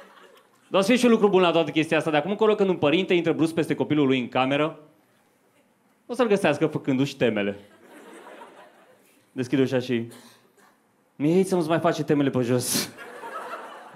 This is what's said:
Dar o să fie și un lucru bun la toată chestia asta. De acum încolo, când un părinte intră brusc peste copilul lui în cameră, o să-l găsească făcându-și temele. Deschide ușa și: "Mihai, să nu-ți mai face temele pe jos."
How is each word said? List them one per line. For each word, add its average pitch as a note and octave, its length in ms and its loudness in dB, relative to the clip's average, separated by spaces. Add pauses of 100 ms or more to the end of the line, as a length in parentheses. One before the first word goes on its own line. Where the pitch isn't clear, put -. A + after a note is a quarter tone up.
(680)
Dar F#3 120 2
o F#3+ 40 2
să F#3+ 60 2
fie B3+ 60 6
și - 80 2
un A#3+ 60 6
lucru A3 180 4
bun F#3 120 4
la F3 100 4
toată D#3+ 200 2
chestia D#3 260 0
asta. D#3 140 -2
De D3+ 60 2
acum D3+ 140 0
încolo, G#3+ 240 2
când G3+ 140 2
un F3+ 80 0
părinte F3 380 2
intră E3 180 2
brusc D#3+ 220 -2
peste D3+ 200 -2
copilul C#3 320 0
lui C3 140 2
în A2+ 80 -6
cameră, C#3+ 500 -2 (1300)
o B3 80 -10
să-l A#3+ 120 0
găsească D#3+ 400 2
făcându-și C3+ 500 -2
temele. G2+ 420 -2 (1700)
Deschide C3 300 0
ușa C3 160 0
și: A#2+ 300 -2 (1080)
"Mihai, E3 260 2
să F3+ 120 -2
nu-ți E3+ 140 0
mai D#3+ 120 0
face D#3 240 0
temele C#3+ 260 2
pe B2+ 100 0
jos." B2 520 -2 (1040)